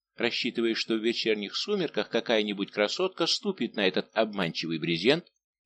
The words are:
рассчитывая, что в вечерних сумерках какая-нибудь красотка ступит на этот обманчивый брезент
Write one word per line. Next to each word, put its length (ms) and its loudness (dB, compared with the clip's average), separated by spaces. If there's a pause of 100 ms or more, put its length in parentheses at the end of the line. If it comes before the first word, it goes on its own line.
(160)
рассчитывая, 580 0
что 220 -2
в 80 -4
вечерних 500 0
сумерках 540 -2
какая-нибудь 640 0
красотка 540 0
ступит 500 -2
на 100 2
этот 280 0
обманчивый 640 0
брезент 480 2 (400)